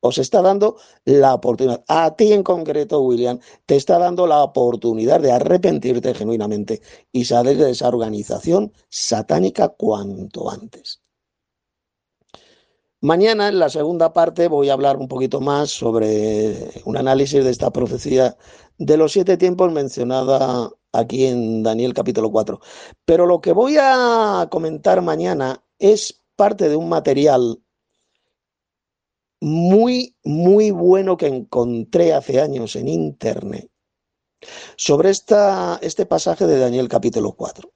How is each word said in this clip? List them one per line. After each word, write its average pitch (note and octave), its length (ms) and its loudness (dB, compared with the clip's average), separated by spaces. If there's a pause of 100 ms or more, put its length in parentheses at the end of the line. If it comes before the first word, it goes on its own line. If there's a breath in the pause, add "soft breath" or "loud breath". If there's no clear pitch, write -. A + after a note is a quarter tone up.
Os B2+ 160 0
está D#3 240 0
dando G3 360 2 (280 soft breath)
la C3+ 280 6
oportunidad. B2 540 -2
A D#3+ 280 0
ti G#3+ 180 4
en G3+ 100 2
concreto, D#3 580 -2
William, B2 380 0 (260 soft breath)
te C#3+ 100 2
está E3+ 240 2
dando F3+ 280 0
la D3 160 4
oportunidad A#2+ 760 0
de C#3+ 120 2
arrepentirte D3 840 0
genuinamente G#2+ 680 -6 (300 soft breath)
y B2 140 -2
salir B2 320 2
de C#3 140 4
esa B2 160 -4
organización B2 880 -2 (160)
satánica - 800 -2
cuanto G3+ 800 -6
antes. - 520 -18 (2000 soft breath)
Mañana, G3+ 440 2
en G3 100 -2
la D#3+ 120 2
segunda D#3+ 440 -2
parte, E3+ 340 0
voy C#3+ 220 0
a C#3 40 2
hablar C#3 240 0
un C3+ 100 -10
poquito C3 340 -4
más C#3+ 300 -2
sobre G#2+ 1000 -2 (140)
un - 120 -6
análisis C3+ 460 0
de B2+ 60 2
esta - 220 -2
profecía C#3 680 -2 (400 soft breath)
de D3+ 200 2
los D#3 140 2
siete F#3 260 2
tiempos F3+ 340 2
mencionada C3 1000 -2 (240)
aquí A#2+ 320 -2
en A2+ 380 -2
Daniel A2+ 300 -2
capítulo A2 380 -2
cuatro. G#2+ 280 -2 (460 loud breath)
Pero E3+ 200 4
lo F3 160 2
que E3+ 120 0
voy C4 260 2
a A#3 720 2
comentar E3 500 0
mañana D#3+ 640 -4 (160)
es G#3 420 2 (140)
parte G3+ 340 2
de D3 60 0
un E3+ 140 -4
material C#3 680 2 (1800)
muy, G3 840 2
muy F3+ 460 4
bueno F#3 480 2
que E3 80 -4
encontré B2 880 0
hace C3+ 260 0
años C3+ 360 -4
en A#2+ 120 -6
internet D#3 840 -6 (1040 loud breath)
sobre D#3 340 0
esta, G3 720 0
este F3+ 240 -6
pasaje E3+ 400 -2
de D3+ 140 2
Daniel B2 280 0
capítulo A2 460 -2
cuatro. - 420 -16